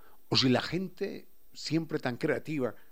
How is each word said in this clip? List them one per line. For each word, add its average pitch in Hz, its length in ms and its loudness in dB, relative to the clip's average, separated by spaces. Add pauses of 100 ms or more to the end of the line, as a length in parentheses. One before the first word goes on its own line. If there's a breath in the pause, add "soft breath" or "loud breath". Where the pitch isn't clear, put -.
(300)
o - 80 4
si 131 120 6
la 120 120 8
gente, - 680 -4 (240)
siempre 156 460 -2
tan 123 200 0
creativa, 131 580 0 (160)